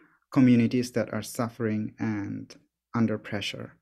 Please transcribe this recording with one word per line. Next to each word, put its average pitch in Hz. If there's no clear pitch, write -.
communities 123
that 127
are 107
suffering 110
and 107
under 110
pressure. -